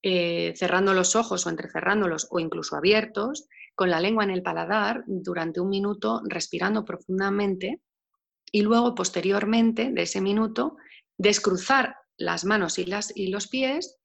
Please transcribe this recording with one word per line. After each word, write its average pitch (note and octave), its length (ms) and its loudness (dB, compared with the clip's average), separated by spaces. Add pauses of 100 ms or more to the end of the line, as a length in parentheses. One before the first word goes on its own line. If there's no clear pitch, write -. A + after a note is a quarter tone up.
eh, E3+ 540 0
cerrando F#3 360 2
los F#3 240 2
ojos G3 300 0
o E3+ 40 -4
entrecerrándolos E3+ 800 -2
o F3 80 -2
incluso D#3+ 380 -4
abiertos, A3 680 0 (280)
con F#3 140 2
la E3 120 2
lengua G#3 240 2
en G3 60 0
el F#3 120 -2
paladar G3+ 640 -2
durante F3+ 540 -4
un F#3+ 100 0
minuto, G3+ 580 -2
respirando F#3 560 -2
profundamente, G3 960 -2 (720)
y G#3+ 80 4
luego, A#3 340 4
posteriormente, A3 960 2
de G3+ 120 0
ese F#3+ 180 -2
minuto, A3 560 0 (400)
descruzar G#3 800 2 (220)
las E3+ 260 -4
manos G3 340 0
y F3+ 60 -2
las, G3+ 320 -6
y F#3+ 120 -4
los G3+ 200 -4
pies C4 560 -2